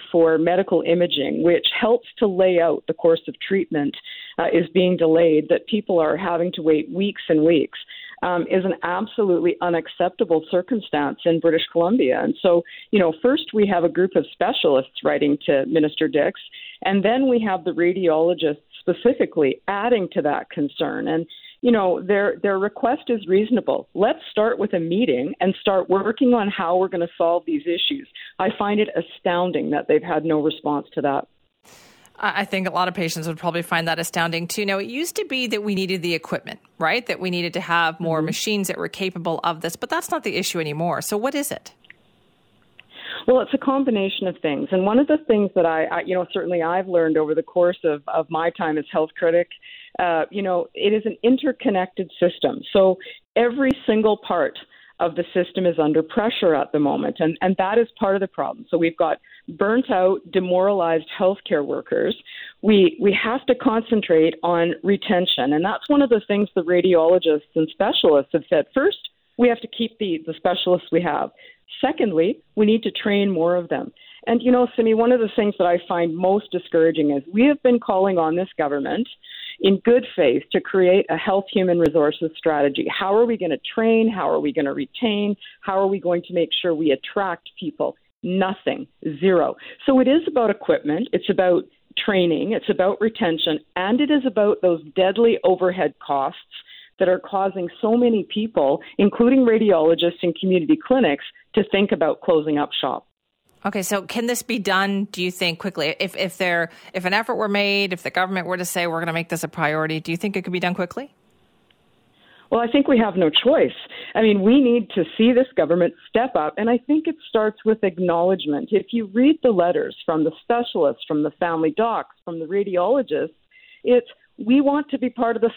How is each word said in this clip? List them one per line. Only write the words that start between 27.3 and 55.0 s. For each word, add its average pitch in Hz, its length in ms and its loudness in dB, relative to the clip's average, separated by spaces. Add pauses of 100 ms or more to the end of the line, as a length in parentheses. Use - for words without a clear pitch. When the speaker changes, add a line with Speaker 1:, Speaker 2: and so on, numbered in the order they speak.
Speaker 1:
these 151 180 -4
issues. 160 440 -4 (320)
I 185 80 0 (100)
find 208 220 0
it 214 160 2
astounding 175 760 -4
that 147 180 -4
they've 156 120 4
had 160 220 -4
no 156 180 0
response 147 520 -4
to 156 80 -6
that. 139 260 -2 (920)
Speaker 2:
I, 202 240 -4
I 214 40 -4
think 190 200 -4
a 190 60 -4
lot 180 160 -2
of 180 60 -6
patients 165 340 -6
would 160 100 -8
probably 170 240 -4
find 165 280 -2
that 160 100 -2
astounding 170 480 -4
too. 208 180 -6
Now, 196 120 -2
it 202 100 -6
used 277 300 -8
to 427 80 -4
be 262 220 -6
that 214 140 -4
we 208 140 -2
needed 190 260 -4
the 170 120 -2
equipment, - 480 -8 (160)
right? 202 300 -2
That 156 120 -6
we 185 100 -4
needed 175 260 -6
to - 60 -6
have 170 380 -2
more 160 200 -2
Speaker 1:
Mm-hmm. 156 60 -2
Speaker 2:
machines 196 440 -4
that - 80 -8
were 175 100 -6
capable 175 560 -6
of 165 160 -2
this, 170 160 -8
but - 140 -10
that's 339 200 -4
not 320 140 -4
the 196 140 -6
issue 175 240 -4
anymore. 156 400 -4
So 208 160 -6
what 262 180 -4
is 285 160 -6
it? - 240 -14 (1500)
Speaker 1:
Well, 254 140 4
it's - 120 -4
a 269 60 2
combination 226 680 0
of 180 140 -6
things. 143 300 -4
And 185 140 2
one 214 120 2
of 285 100 4
the 311 100 2 (100)
things 208 260 2
that 175 120 4
I, 160 200 0
I, 170 160 -4
you 180 140 -4
know, 180 160 -2
certainly 175 320 -2
I've 180 240 -2
learned 165 300 2
over 156 180 0
the 160 80 -2
course 175 400 2
of, 147 240 0
of 160 220 -2
my 165 220 -2
time 160 260 -4
as 147 140 -4
health 156 260 0
critic, 170 320 2 (500)
uh, 165 320 0
you 202 100 -6
know, 180 320 -2
it 208 200 0
is 214 120 -2
an 214 160 -6
interconnected 226 880 0 (100)
system. - 420 0 (120)
So 190 240 4 (380)
every 240 360 2 (140)
single 214 320 2
part - 400 -2 (420)
of 170 160 -2